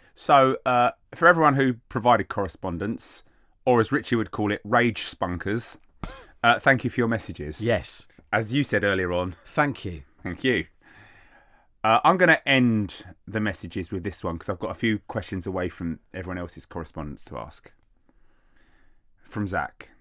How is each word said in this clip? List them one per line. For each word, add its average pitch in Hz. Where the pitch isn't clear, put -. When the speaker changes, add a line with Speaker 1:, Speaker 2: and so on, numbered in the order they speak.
Speaker 1:
So, 135
uh, 123
for 165
everyone 160
who 131
provided 113
correspondence, 95
or 123
as 110
Richie 120
would 110
call 104
it, -
rage 120
spunkers, 95
uh, 117
thank 135
you 117
for -
your 117
messages. 85
Speaker 2:
Yes. -
Speaker 1:
As 110
you 143
said 104
earlier 95
on. 90
Speaker 2:
Thank 143
you. 85
Speaker 1:
Thank 90
you. 113
Uh, 110
I'm 175
gonna 170
end 120
the 104
messages 98
with 92
this 95
one 85
'cause -
I've 92
got 92
a 92
few 110
questions 98
away 92
from 82
everyone 90
else's 82
correspondence 78
to 65
ask. -
From 104
Zach. 87